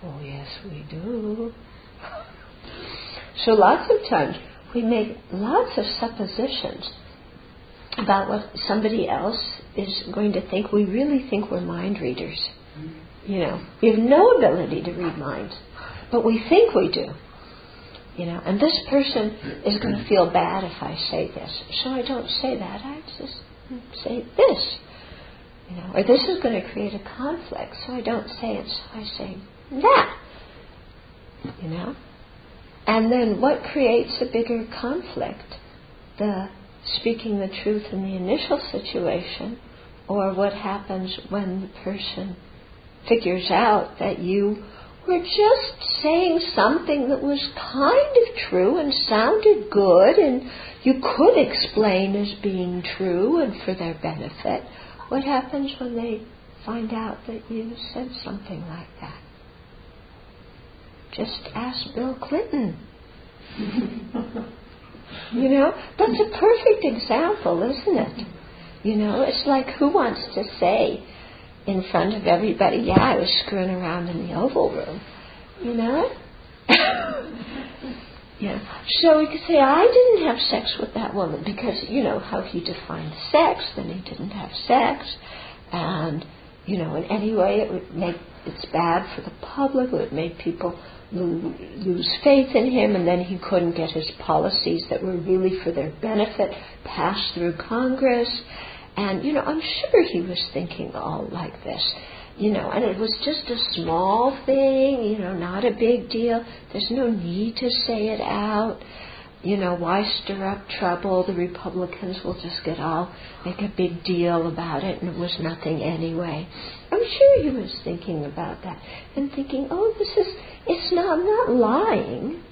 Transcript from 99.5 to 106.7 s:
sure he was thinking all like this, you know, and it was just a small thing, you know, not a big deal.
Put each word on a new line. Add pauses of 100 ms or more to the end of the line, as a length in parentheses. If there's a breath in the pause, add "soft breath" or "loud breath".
sure
he
was (100)
thinking
all
like
this, (420 loud breath)
you
know,
and
it
was (100)
just
a (180)
small
thing,
you
know,
not
a
big
deal. (280 loud breath)